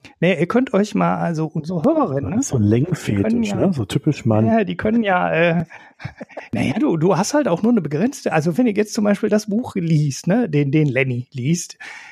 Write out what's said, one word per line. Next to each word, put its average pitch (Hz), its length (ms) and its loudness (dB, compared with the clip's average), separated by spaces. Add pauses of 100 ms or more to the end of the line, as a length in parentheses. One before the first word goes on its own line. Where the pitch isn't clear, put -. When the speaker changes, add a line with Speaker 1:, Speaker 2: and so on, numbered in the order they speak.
(200)
Speaker 1:
Nee, 170 200 2
ihr 170 80 0
könnt 254 260 0
euch 208 220 0
mal, 180 220 2
also 160 280 -2
unsere 156 380 -6
Hörerinnen, 226 480 0
Speaker 2:
Das 220 100 0
ist 269 80 -6
so - 60 -2
ein 113 80 2
Speaker 1:
ne? 101 60 4
Speaker 2:
Längenfetisch, 139 360 0 (120)
Speaker 1:
Die 196 40 2
können 226 220 0
ja 202 120 -2
Speaker 2:
ne? 180 180 2
So 127 120 -4
typisch - 400 -2
Mann. 110 220 4
Speaker 1:
Ja, 226 160 2
die 175 140 -4
können 226 260 0
ja, 180 280 0
äh, 165 340 2 (440)
<laughs> - 440 -14
naja, - 260 -2
du, 233 180 2
du 165 200 2
hast 190 160 -2
halt 294 140 2
auch 170 140 0
nur 226 100 4
eine 226 100 4
begrenzte, 156 520 -2
also 160 240 0
wenn 254 100 2
ihr 208 60 2
jetzt 208 200 -2
zum 214 100 -2
Beispiel 202 260 0
das 208 180 0
Buch 220 280 -4
liest, 160 520 0
ne, 214 220 2
den, 147 220 0
den 156 160 4
Lenny 127 440 -2
liest, 139 460 -4 (340)